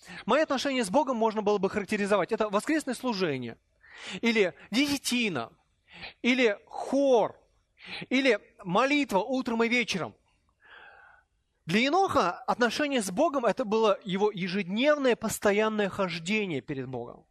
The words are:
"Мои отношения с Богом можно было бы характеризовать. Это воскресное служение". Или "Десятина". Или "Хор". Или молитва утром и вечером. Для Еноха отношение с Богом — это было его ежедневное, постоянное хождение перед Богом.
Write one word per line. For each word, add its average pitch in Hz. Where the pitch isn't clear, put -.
"Мои 262
отношения 269
с 180
Богом 262
можно 220
было 208
бы 190
характеризовать. 202
Это 214
воскресное 262
служение". 160
Или 220
"Десятина". 240
Или 240
"Хор". 262
Или 254
молитва 240
утром 233
и 233
вечером. 202
Для 180
Еноха 285
отношение 247
с 190
Богом — 269
это 220
было 214
его 196
ежедневное, 214
постоянное 208
хождение 180
перед 131
Богом. 123